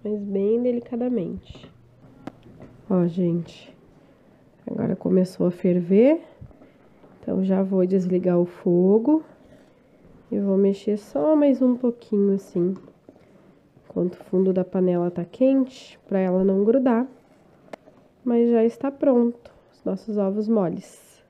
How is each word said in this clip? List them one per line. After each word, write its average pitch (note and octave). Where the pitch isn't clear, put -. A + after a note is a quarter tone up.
mas G#3
bem G3+
delicadamente. A#3+
Ó, F3+
gente, E3+
agora -
começou F3+
a -
ferver, G3
então F#3
já F#3+
vou F#3+
desligar F3+
o F3
fogo G3
e G3+
vou G3
mexer G3
só D4
mais C#4+
um B3
pouquinho G#3
assim, F#3+
enquanto F3
o -
fundo F#3+
da F#3
panela F3+
tá F3
quente, C4
pra G3
ela F#3
não G3
grudar. B3
Mas A#3
já A3+
está A#3
pronto, A#3+
os -
nossos G3
ovos G3+
moles. G3